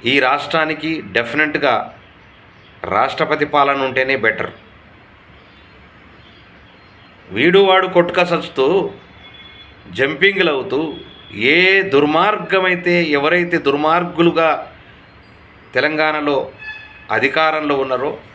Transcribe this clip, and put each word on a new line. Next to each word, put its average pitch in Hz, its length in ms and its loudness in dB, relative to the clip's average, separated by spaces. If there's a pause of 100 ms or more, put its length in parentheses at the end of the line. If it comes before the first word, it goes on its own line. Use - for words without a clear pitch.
(100)
ఈ - 20 0 (140)
రాష్ట్రానికి 156 640 -2 (240)
డెఫినెట్గా 143 580 0 (1200)
రాష్ట్రపతి 147 600 0
పాలన 139 320 2
ఉంటేనే 131 280 0 (100)
బెటర్. - 280 -2 (2750)
వీడు 170 240 4 (100)
వాడు 185 260 4
కొట్టుక 175 240 2 (120)
సచ్చుతూ, 139 360 -2 (1300)
జంపింగ్లు 160 580 0
అవుతూ, 127 240 -4 (760)
ఏ 170 40 4 (360)
దుర్మార్గమైతే, 175 1000 0 (220)
ఎవరైతే 170 400 0 (100)
దుర్మార్గులుగా 160 840 2 (1300)
తెలంగాణలో 151 640 0 (800)
అధికారంలో 151 640 0
ఉన్నారో 131 280 -4 (240)